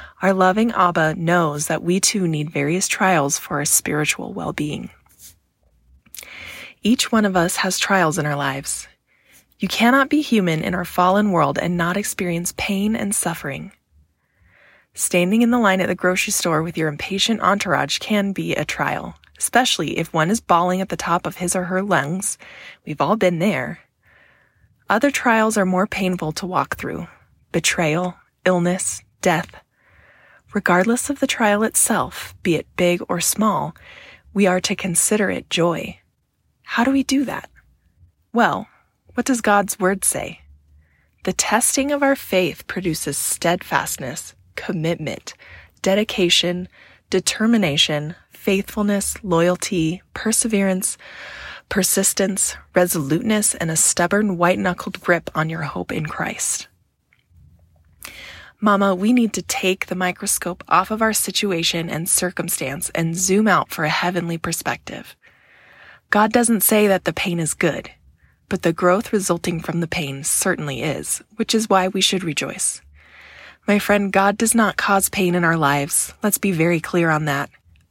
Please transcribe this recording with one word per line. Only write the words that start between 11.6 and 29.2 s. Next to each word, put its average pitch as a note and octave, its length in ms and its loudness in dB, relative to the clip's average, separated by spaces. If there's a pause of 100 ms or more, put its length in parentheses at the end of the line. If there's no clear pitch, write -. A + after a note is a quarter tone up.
not F3 200 0
experience F3 600 -4
pain G3+ 380 -2
and G3+ 180 -4
suffering. E3 600 -6 (1200)
Standing F#3 480 2
in A#3 80 4
the B3 80 4
line F#3+ 220 4
at - 80 0
the F#3 80 0
grocery F#3 360 0
store D#3+ 300 0
with E3+ 140 -6
your D#3 120 0
impatient F#3+ 520 -2
entourage F3 580 0
can G3+ 340 0
be E3 220 -4
a D3+ 100 -2
trial, - 520 -4 (220)
especially - 580 0
if E3+ 160 -4
one D#3+ 160 2
is A3+ 120 0
bawling F3+ 400 2
at F#3+ 80 -4
the F3 80 -4
top E3+ 280 -2
of - 120 -6
his F3 180 -4
or F#3 100 0
her F#3 180 -2
lungs. F3+ 540 -2 (480)
We've D3+ 160 -6
all D#3 140 4
been F3+ 240 2
there. E3 400 0 (1120)
Other A3 220 4
trials A3 440 2
are G3 80 2
more F#3 220 2
painful F3+ 460 -4
to F#3 140 -8
walk E3 300 -2
through. - 300 -8 (460)
Betrayal, E3+ 640 0 (280)
illness, F3+ 600 0 (180)